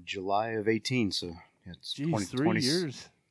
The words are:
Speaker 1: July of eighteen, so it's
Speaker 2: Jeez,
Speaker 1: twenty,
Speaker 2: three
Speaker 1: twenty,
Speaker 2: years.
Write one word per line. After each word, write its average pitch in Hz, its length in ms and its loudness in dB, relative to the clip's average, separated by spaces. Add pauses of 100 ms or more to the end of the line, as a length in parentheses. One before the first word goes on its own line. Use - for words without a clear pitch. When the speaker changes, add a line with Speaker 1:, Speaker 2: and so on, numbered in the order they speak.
Speaker 1:
July 98 460 0
of 110 160 0
eighteen, 110 460 2
so 87 220 -4 (300)
it's - 300 -12
Speaker 2:
Jeez, 151 160 -2
Speaker 1:
twenty, 107 160 2
Speaker 2:
three 127 180 -2
Speaker 1:
twenty, 175 180 4
Speaker 2:
years. 156 460 0 (220)